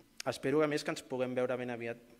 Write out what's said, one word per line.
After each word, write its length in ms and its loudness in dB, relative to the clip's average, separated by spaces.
espero, 400 2
a 60 4
més, 100 2
que 80 -4
ens 160 -4
puguem 320 0
veure 240 2
ben 80 -4
aviat 320 -6